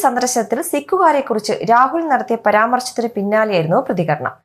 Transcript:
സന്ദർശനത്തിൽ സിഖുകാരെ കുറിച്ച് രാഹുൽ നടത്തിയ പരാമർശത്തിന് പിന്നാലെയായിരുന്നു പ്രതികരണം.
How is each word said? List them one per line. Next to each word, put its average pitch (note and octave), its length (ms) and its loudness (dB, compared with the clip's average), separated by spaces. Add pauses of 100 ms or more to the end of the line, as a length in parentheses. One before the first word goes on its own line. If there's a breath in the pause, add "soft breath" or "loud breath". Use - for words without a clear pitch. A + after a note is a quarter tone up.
സന്ദർശനത്തിൽ A#3+ 560 0 (120)
സിഖുകാരെ D4 560 2
കുറിച്ച് G#3+ 260 -2 (160)
രാഹുൽ C4+ 400 4
നടത്തിയ A#3 360 0
പരാമർശത്തിന് A3+ 720 0
പിന്നാലെയായിരുന്നു G3+ 720 0
പ്രതികരണം. D#3 560 -4